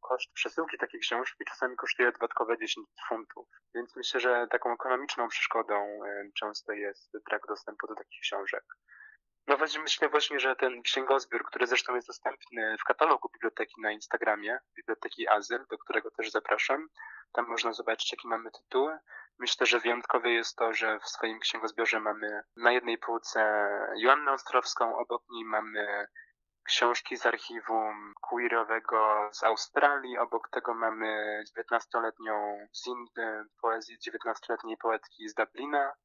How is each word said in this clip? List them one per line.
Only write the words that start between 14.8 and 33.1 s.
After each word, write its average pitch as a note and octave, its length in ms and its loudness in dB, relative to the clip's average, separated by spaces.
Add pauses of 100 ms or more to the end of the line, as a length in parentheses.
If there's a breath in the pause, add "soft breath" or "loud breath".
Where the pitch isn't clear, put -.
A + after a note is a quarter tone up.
Azyl, A2 420 2
do A2+ 80 -6
którego - 320 -4
też A2 200 -8
zapraszam. A2 580 0 (440 loud breath)
Tam A#2+ 160 0
można A#2 240 -2
zobaczyć, A2+ 400 -2
jakie A#2+ 160 -12
mamy A2+ 220 -4
tytuły. D3+ 480 0 (400 loud breath)
Myślę, B2+ 280 2
że A#2 140 6
wyjątkowe A#2+ 500 2
jest A2+ 260 2
to, A#2 160 2
że A2 260 0
w - 100 -12
swoim A2+ 320 -4
księgozbiorze A2+ 600 0
mamy G#2 420 -2 (140)
na A#2+ 160 4
jednej A#2+ 260 0
półce G#2+ 720 2 (280)
Joannę C#3 360 6
Ostrowską, B2 640 0
obok A#2+ 340 -2
niej A2+ 140 -6
mamy G#2+ 640 -2 (580 loud breath)
książki - 520 2
z A#2 100 0
archiwum A2 960 -2
queerowego A2+ 1120 2
z - 120 -6
Australii, C3 760 4
obok A#2 300 0
tego A#2+ 260 -2
mamy A2 720 -2
dziewiętnastoletnią A2 1200 -2
z - 140 -12
Ind-, A#2 640 -6 (120)